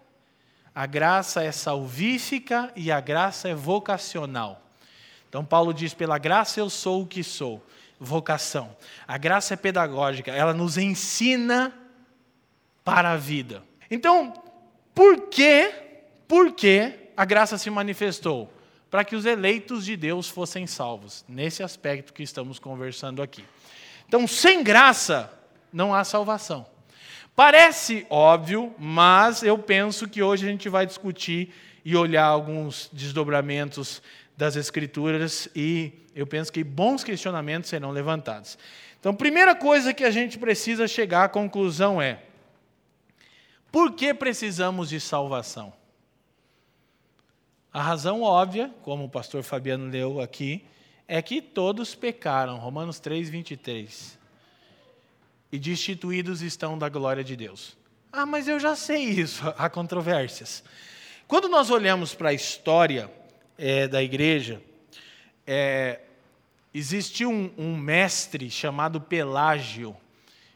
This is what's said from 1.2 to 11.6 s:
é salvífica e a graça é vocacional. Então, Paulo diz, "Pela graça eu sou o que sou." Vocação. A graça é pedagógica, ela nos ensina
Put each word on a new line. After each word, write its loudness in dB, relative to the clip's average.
é -4
salvífica -4
e -4
a 0
graça -2
é -4
vocacional. -6
Então, -8
Paulo 4
diz, -6
"Pela -2
graça 0
eu -2
sou -4
o -8
que -10
sou." -10
Vocação. -6
A -8
graça 0
é -2
pedagógica, -2
ela 2
nos -2
ensina 0